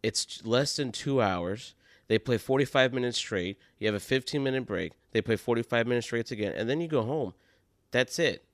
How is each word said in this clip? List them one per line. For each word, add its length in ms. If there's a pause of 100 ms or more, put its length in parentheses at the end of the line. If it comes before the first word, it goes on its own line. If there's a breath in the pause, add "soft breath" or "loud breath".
It's 220
ch-, 180
less 320
than 160
two 300
hours. 540 (320 soft breath)
They 120
play 180
forty-five 540
minutes 260
straight. 400 (200 soft breath)
You 100
have 80
a 40
fifteen-minute 640
break. 280 (180)
They 100
play 140
forty-five 500
minutes 220
straight 240
again, 240
and 140
then 120
you 60
go 160
home. 300 (580 soft breath)
That's 280
it. 240 (100)